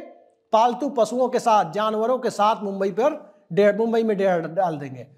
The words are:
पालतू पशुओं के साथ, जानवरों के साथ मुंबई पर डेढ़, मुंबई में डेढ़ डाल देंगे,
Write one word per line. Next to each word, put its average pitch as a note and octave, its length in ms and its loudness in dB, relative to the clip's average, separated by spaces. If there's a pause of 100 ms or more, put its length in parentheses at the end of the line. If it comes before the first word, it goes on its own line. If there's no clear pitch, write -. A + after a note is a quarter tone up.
(540)
पालतू A#3+ 360 2
पशुओं A#3 400 0
के A#3+ 100 0
साथ, G3+ 320 2
जानवरों A3 480 -2
के A#3+ 100 -4
साथ G#3 340 0
मुंबई G3 280 -2
पर C4 640 -4
डेढ़, G3+ 240 4
मुंबई A3+ 260 0
में A3 140 0
डेढ़ F3+ 300 0
डाल E3 300 -2
देंगे, C3 300 -14 (100)